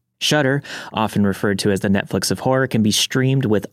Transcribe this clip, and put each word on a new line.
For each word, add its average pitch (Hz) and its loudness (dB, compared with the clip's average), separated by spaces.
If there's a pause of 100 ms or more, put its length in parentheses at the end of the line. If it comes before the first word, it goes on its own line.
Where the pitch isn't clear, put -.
(200)
Shudder, 143 2 (320)
often 104 0
referred 98 0
to 104 0
as 95 2
the 110 -2
Netflix 98 0
of 95 -2
horror, 131 2
can 117 0
be 104 2
streamed 131 0
with 104 0